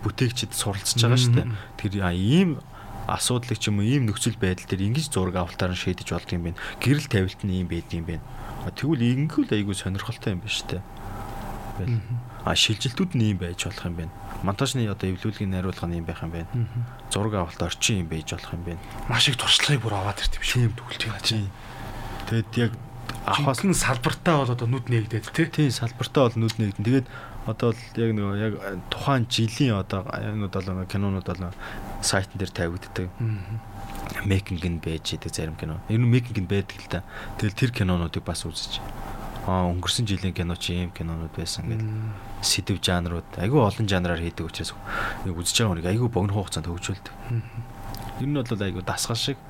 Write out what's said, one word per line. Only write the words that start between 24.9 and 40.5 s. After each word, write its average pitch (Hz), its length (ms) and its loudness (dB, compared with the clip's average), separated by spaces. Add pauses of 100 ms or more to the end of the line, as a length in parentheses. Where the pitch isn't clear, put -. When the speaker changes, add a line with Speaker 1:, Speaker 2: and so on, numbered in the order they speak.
Speaker 2:
нээгдээд, 107 400 0
тий? 165 160 4
Speaker 1:
Тий, 151 240 4
салбартаа - 560 4
бол 113 160 4
нүд 110 160 0
нээгдэн. 104 240 2
Тэгээд 123 240 4 (400)
одоо 113 240 2
л 113 80 -4 (160)
яг 113 160 4
нөгөө 101 240 0
яг 107 180 0 (380)
тухайн 135 360 2
жилийн 113 520 2
одоо, 95 320 -2
яг 107 240 -4
нөгөө 104 160 -2
долоо 92 320 -2
кинонууд 98 400 0
бол 90 280 -4 (520)
сайтн - 320 2
дээр 95 160 -4
тавигддаг. 92 640 -4
Speaker 2:
Мгм. 110 440 -4 (680)
Speaker 1:
Making 98 320 2
нь 85 240 0
байж 80 320 -4
идэг 80 160 -8
зарим 80 240 -4
кино. 80 320 -6
Ер 110 120 2
нь 123 120 6
making 120 320 2
нь 87 40 -6
байдаг 98 280 0
л - 160 -14
да. - 100 -2 (380)
Тэгэл 104 160 0
тэр 127 160 4
кинонуудыг 87 520 2
бас - 200 -4
үзэж. - 400 -6 (640)
Аа, 92 240 4
өнгөрсөн 90 320 0
жилийн 95 320 0
кино 85 200 0